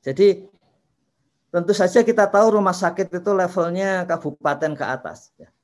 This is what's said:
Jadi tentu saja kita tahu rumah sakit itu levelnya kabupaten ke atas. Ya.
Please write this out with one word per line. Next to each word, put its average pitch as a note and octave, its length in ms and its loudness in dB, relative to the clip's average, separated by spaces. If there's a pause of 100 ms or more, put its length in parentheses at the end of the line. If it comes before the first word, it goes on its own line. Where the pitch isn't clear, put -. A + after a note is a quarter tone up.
Jadi F#3 480 2 (1040)
tentu F3 240 0
saja F#3 240 4
kita A3+ 300 2
tahu G#3+ 260 4
rumah F#3+ 160 2
sakit F3+ 480 -4
itu G3 160 -4
levelnya F3+ 720 -2
kabupaten D3+ 640 -4
ke C#3+ 140 -8
atas. B2 500 -10
Ya. - 160 -20 (100)